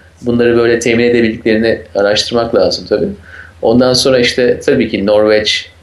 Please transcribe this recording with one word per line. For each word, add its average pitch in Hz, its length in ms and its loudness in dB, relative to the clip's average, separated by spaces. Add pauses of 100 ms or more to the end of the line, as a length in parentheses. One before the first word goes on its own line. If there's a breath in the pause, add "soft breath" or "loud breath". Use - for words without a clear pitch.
(220 loud breath)
bunları 120 360 0
böyle 117 220 2
temin 117 240 0
edebildiklerini 113 760 0 (140)
araştırmak 107 600 -2
lazım 92 340 0
tabii. 101 200 0 (520 loud breath)
Ondan 123 320 2
sonra 131 260 0
işte 120 400 0
tabii 120 300 0
ki 98 160 -4
Norveç 107 640 0 (140)